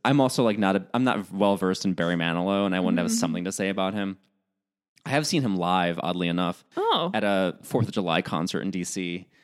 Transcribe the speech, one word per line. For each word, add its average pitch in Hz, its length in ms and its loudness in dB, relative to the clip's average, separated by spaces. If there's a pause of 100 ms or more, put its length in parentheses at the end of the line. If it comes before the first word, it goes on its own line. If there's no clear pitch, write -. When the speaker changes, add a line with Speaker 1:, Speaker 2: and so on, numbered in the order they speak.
Speaker 1:
I'm 143 180 4
also, 131 220 2
like, 107 160 2
not 98 160 4
a, 95 180 0
I'm 123 100 2
not 104 300 -2
well 98 240 2
versed 92 280 0
in 95 80 2
Barry 87 220 0
Manilow, 87 520 0
and 92 80 0
I 92 40 0
wanted 90 180 2
to 90 60 0
have - 80 0
Speaker 2:
Mm-hmm. - 60 0
Speaker 1:
something 87 280 -2
to 95 60 -4
say 98 180 -2
about 95 260 -2
him. 98 220 -4 (880)
I - 40 -8
have 143 180 0
seen 165 140 0
him 101 160 2
live, 87 440 2
oddly 87 260 -2
enough, 87 360 -2 (140)
Speaker 2:
Oh. 349 360 0
Speaker 1:
at 107 100 -2
a 98 400 0
Fourth 120 240 0
of - 60 -8
July 90 280 0
concert 85 400 -2
in 95 100 -4
D 90 120 -4
C 90 440 -6 (160)